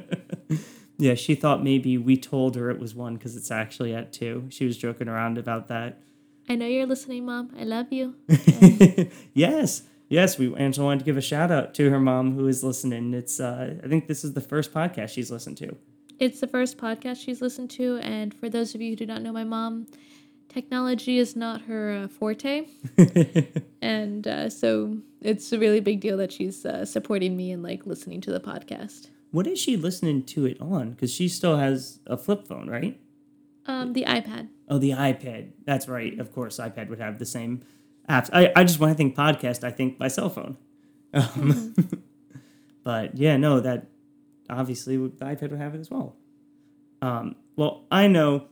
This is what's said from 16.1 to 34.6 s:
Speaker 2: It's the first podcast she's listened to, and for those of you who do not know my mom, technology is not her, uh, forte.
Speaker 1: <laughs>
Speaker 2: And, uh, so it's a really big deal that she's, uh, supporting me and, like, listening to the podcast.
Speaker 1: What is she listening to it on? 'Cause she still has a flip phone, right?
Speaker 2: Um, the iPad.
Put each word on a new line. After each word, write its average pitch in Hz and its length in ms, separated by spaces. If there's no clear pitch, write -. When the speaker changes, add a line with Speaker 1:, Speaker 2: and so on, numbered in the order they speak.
Speaker 2:
It's 254 200
the 254 80
first 254 300
podcast 240 480
she's 247 160
listened 247 300
to, 247 260
and 214 360
for - 140
those 233 280
of 220 60
you 226 100
who 220 40
do 214 120
not 220 160
know 226 100
my 226 100
mom, 226 440
technology 254 720
is 240 180
not 226 280
her, 208 400
uh, 196 40
forte. 269 600
Speaker 1:
<laughs> - 840
Speaker 2:
And, 208 460
uh, - 220
so 214 500
it's 214 300
a 233 80
really 214 220
big 202 180
deal 196 180
that 190 140
she's, 190 340
uh, - 200
supporting 190 500
me 180 160
and, 175 120
like, 175 220
listening 180 360
to 196 100
the 185 80
podcast. - 680
Speaker 1:
What 175 160
is 370 120
she 254 160
listening 160 480
to 143 120
it 131 160
on? 120 320
'Cause 120 180
she 180 160
still 175 300
has 135 480
a 123 120
flip 202 300
phone, - 220
right? 151 300
Speaker 2:
Um, 254 280
the 254 100
iPad. 226 460